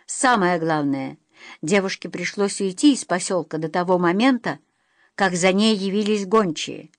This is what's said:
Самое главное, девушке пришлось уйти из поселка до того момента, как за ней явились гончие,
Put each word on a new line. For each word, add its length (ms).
Самое 540
главное, 600
девушке 460
пришлось 520
уйти 320
из 120
поселка 540
до 100
того 300
момента, 600
как 200
за 180
ней 220
явились 520
гончие, 720